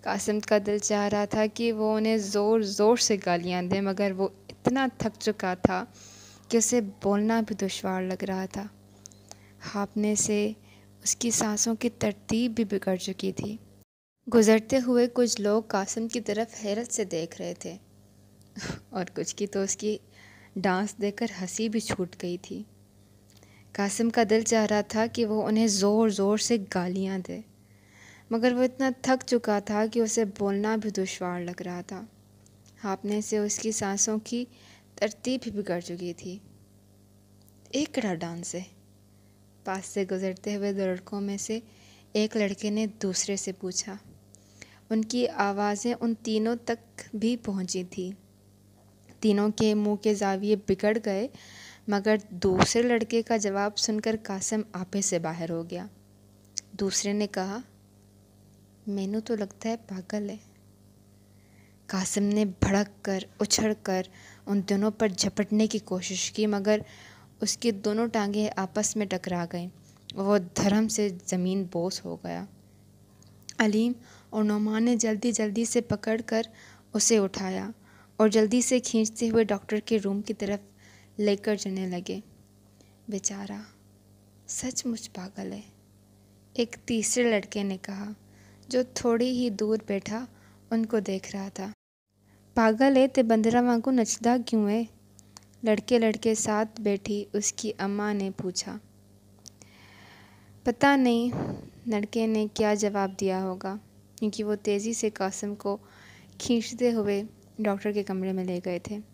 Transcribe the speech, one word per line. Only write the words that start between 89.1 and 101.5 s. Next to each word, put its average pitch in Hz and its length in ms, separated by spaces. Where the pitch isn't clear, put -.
ही 247 200
दूर 214 380
बैठा 208 400
उनको 226 280
देख 190 340
रहा 196 160
था। 196 240
"पागल 240 420
है 262 100
ते 262 160
बंदरा 226 380
वांगू 247 300
नचदा 240 460
क्यों 220 340
है?" 226 160
लड़के 220 340
लड़के 226 360
साथ 214 300
बैठी 202 540
उसकी 208 360
अम्मा 202 420
ने 196 180
पूछा। 190 480
"पता 277 300
नहीं," 247 360